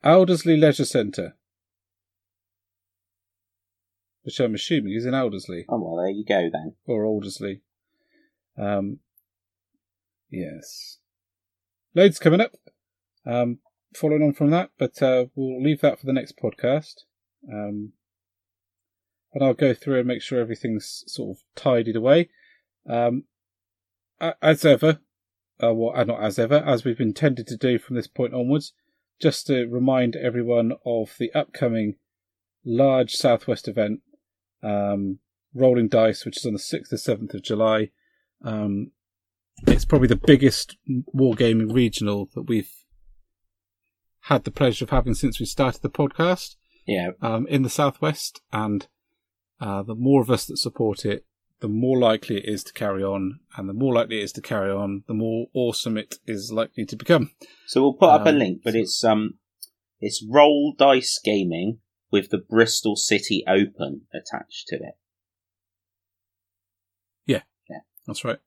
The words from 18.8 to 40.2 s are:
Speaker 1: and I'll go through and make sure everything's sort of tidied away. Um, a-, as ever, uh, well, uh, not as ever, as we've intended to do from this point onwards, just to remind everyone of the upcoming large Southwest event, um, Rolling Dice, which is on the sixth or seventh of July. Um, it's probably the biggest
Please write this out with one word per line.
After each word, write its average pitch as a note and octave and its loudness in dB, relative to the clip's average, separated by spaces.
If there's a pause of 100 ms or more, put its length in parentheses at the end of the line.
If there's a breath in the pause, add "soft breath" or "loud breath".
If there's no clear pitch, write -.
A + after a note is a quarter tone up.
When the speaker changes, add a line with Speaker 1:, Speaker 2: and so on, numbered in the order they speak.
Speaker 1:
and C#3 -2
I'll C3 4
go C3 2
through C3 -2
and B2 -2
make B2 -4
sure B2+ -4
everything's A2+ -6
sort G2+ -10
of - -20 (120)
tidied A#2 0
away. C#3 4 (580)
Um, A#2+ -2 (920)
a-, E3 -4
as D#3 4
ever, D#3+ 4 (640)
uh, A#2 2
well, A2+ -2
uh, B2+ 2
not A2+ -2
as G#2+ -2
ever, A2+ 2
as C#3 2
we've A#2 -2
intended A#2+ 0
to A#2 -12
do B2 0
from - -10
this A2+ -6
point B2 -4
onwards, B2+ -2 (480)
just - 0
to B2+ 0
remind B2 0
everyone A#2 0 (120)
of A#2 -4
the A#2+ -4
upcoming A2+ -2 (720)
large C3 2
Southwest - 0
event, G#2+ -4 (600)
um, G2+ -4 (340)
Rolling B2 4
Dice, A2+ 2
which A2 -10
is - -10
on A2+ -2
the G2 -6
sixth - -8
or A2 -6
seventh A2 -6
of F#2+ -12
July. A2 0 (540)
Um, G#2 -6 (760)
it's - 4
probably C3 4
the A2+ 6
biggest - 4 (360)